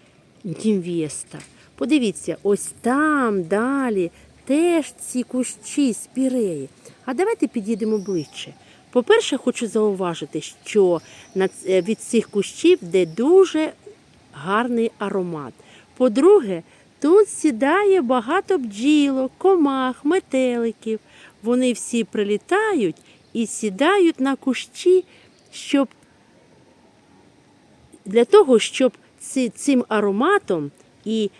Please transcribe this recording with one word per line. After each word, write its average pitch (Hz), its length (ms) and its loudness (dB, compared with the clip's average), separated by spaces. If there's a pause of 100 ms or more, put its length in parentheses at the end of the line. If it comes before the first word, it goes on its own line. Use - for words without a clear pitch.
(440)
нівеста. 170 960 -4 (360)
Подивіться, 240 680 -2
ось 202 380 -2
там 254 640 0
далі 214 680 -2 (340)
теж 320 540 0
ці - 240 -6
кущі 254 720 -4
спіреї. 226 760 -4 (360)
А 262 80 -6
давайте 370 340 -2
підійдемо 214 500 -4
ближче. 180 560 -8 (380)
По-перше, 285 460 2
хочу 247 300 -4
зауважити, 180 760 -2
що 180 600 0 (340)
на 190 120 0
ц-, - 60 -8 (160)
е, 185 120 4
від 214 180 -2
цих - 300 -2
кущів 320 520 2
йде 175 240 0
дуже 311 640 2 (640)
гарний 226 640 -2
аромат. 180 560 -6 (440)
По-друге, 254 640 4 (360)
тут 381 300 4
сідає 330 720 2
багато 254 560 -2
бджілок, 262 800 0
комах, 277 680 0
метеликів. 240 920 -2 (440)
Вони 247 300 2
всі 233 300 -2
прилітають 214 920 -2 (380)
і 226 140 -4
сідають 311 720 0
на 269 160 0
кущі, - 680 0 (480)
щоб, - 360 -2 (2250)
для 226 200 2
того, 285 340 6
щоб - 340 -2 (260)
ці-, 247 300 -4
цим - 380 0
ароматом 202 840 0 (340)
і 214 240 -2 (100)